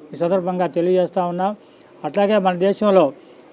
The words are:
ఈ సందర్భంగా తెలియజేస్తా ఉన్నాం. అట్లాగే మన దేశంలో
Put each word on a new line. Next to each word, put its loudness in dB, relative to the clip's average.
ఈ -16
సందర్భంగా -2
తెలియజేస్తా 0
ఉన్నాం. -4
అట్లాగే 0
మన 0
దేశంలో 2